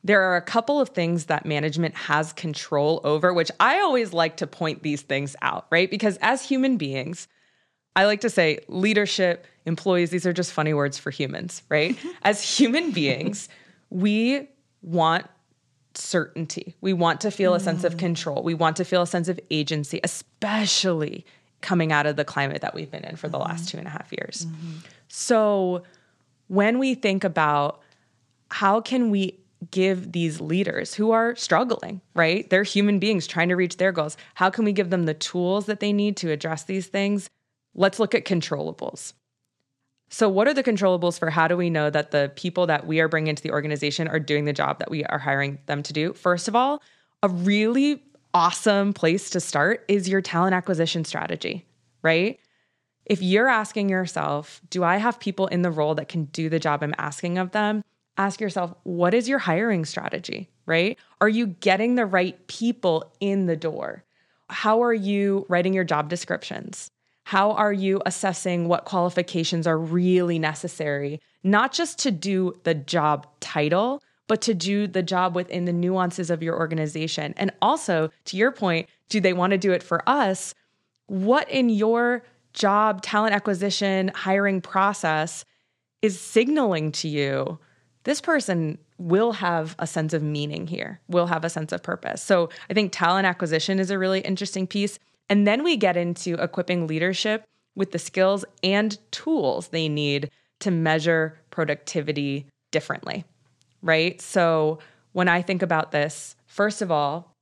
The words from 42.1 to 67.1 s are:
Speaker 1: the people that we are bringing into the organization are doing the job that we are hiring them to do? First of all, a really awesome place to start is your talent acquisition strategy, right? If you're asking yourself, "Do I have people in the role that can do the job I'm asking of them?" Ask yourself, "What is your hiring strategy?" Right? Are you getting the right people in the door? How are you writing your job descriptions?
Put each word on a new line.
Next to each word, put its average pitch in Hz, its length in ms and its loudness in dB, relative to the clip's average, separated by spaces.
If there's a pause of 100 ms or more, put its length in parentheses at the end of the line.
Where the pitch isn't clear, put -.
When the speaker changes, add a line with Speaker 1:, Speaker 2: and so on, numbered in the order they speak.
Speaker 1:
the 139 240 0
people 180 320 -2
that 151 200 0
we 160 140 0
are 160 60 4
bringing 156 220 0
into 151 140 -4
the 156 100 -6
organization 147 560 -2
are 156 100 0
doing 147 280 0
the 147 60 0
job 143 280 -2
that - 100 -6
we 147 140 -4
are 151 140 -4
hiring 139 480 -2
them 143 180 -4
to - 80 -10
do? 151 220 -2
First 175 340 0
of 214 80 0
all, 277 260 2 (400)
a 202 60 2
really 214 760 2 (300)
awesome 196 640 2
place - 360 0
to 180 100 0
start 165 480 0
is 190 200 2
your 196 140 2
talent 185 320 2
acquisition 165 500 0
strategy, - 600 -6 (380)
right? 170 380 2 (640)
If 196 180 0
you're 208 260 4
asking 214 420 0
yourself, 151 680 -2 (100)
"Do 185 120 -2
I 175 140 4
have 226 240 0
people 190 280 -2
in 175 140 0
the 175 80 2
role 151 260 0
that 147 120 -6
can 160 180 -4
do 160 220 -4
the 160 100 0
job 156 240 0
I'm 147 160 -4
asking 170 400 -4
of 180 140 -4
them?" 214 320 0 (320)
Ask 196 240 -2
yourself, 180 420 -4
"What 175 320 2
is 240 140 2
your 277 100 2
hiring 185 460 2
strategy?" - 640 -8 (160)
Right? 175 320 0 (220)
Are 208 80 6
you 226 180 2
getting 196 480 2
the 233 120 2
right 185 420 0
people 190 720 -2
in 196 260 0
the 165 100 0
door? - 480 -8 (440)
How 220 340 2
are 240 120 2
you 202 540 0
writing 180 240 2
your 185 120 2
job 151 240 0
descriptions? - 800 -8 (340)